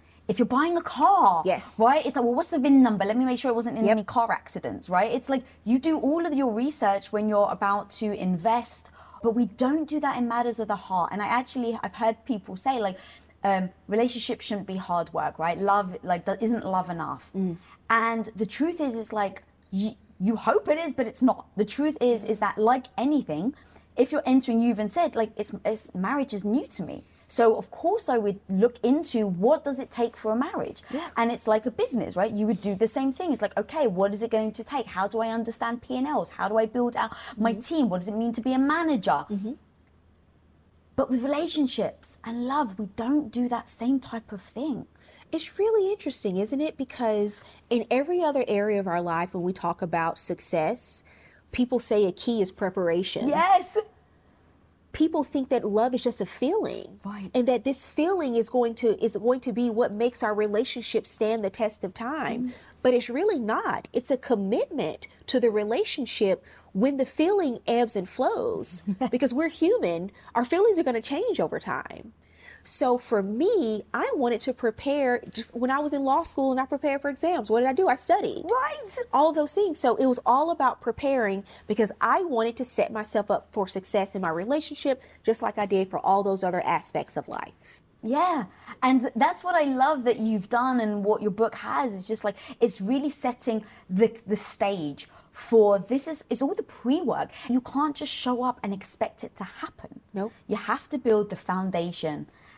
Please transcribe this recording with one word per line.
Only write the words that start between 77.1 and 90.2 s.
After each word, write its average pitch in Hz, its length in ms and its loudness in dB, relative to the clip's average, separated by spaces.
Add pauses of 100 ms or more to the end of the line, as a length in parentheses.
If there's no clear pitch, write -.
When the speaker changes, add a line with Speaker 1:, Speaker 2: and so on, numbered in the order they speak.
Speaker 2:
what 226 120 4
did 262 80 4
I 269 40 0
do? 370 140 4
I 269 80 4
studied. 330 480 0
Speaker 1:
Right. 523 460 -2 (240)
Speaker 2:
All 302 160 6
of 302 60 -2
those 294 180 0
things. 392 260 0
So 240 160 4
it 262 100 2
was 247 200 2
all 285 260 4
about 277 300 0
preparing 226 640 0 (220)
because 208 340 0
I 277 220 4
wanted 233 340 -2
to 254 80 -4
set - 260 -2
myself 214 400 -2
up - 220 0
for 190 160 -2
success 196 460 -2
in 190 60 -4
my 175 80 0
relationship, 262 720 -2 (220)
just - 180 2
like 214 160 -4
I 208 80 0
did 190 240 0
for 180 100 -4
all 196 240 4
those 190 200 0
other 180 180 0
aspects - 540 -4
of 139 140 -6
life. - 240 -10 (500)
Speaker 1:
Yeah. 285 420 0 (380)
And 262 320 4
that's 311 300 2
what 359 100 0
I 320 80 6
love 269 400 2
that 240 160 2
you've 220 300 0